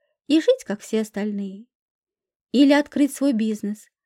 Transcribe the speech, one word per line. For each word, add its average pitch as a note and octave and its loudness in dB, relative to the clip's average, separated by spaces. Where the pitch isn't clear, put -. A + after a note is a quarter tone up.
и D#4 4
жить, B4+ 0
как G3+ -8
все A3 -4
остальные. G#3 -8
Или C#4 6
открыть C#4+ 0
свой C#4 0
бизнес, G#3+ -6